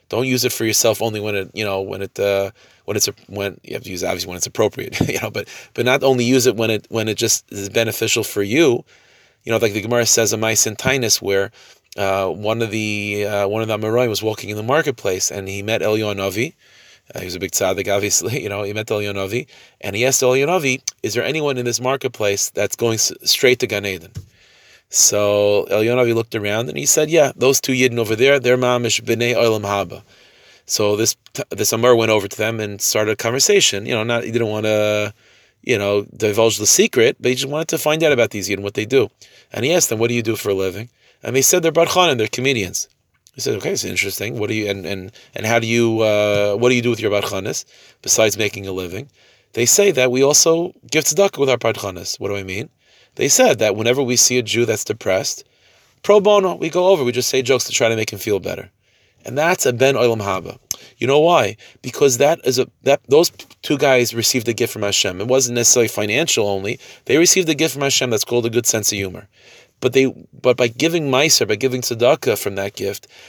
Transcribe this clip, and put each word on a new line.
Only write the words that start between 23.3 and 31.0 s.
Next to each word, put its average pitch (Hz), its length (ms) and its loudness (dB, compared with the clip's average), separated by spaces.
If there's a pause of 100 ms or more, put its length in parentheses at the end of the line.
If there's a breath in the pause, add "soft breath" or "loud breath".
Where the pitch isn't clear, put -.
to 123 60 -2
Gan 101 200 -4
Eden?" 92 260 -10 (800 soft breath)
So 104 800 2
Eliyahu 110 260 2
Hanavi 120 180 2
looked 113 200 -2
around, 107 340 -2
and - 80 -8
he 143 80 -6
said, 151 240 2
"Yeah, 156 260 4
those 131 260 2
two - 120 -2
yidden 127 260 2
over 110 180 0
there, 135 220 4
they're 123 200 2
mamish 123 420 0
b'nei 117 340 0
olam 110 280 2
haba." 98 400 -4 (640 soft breath)
So 104 300 0
this 110 200 0 (160)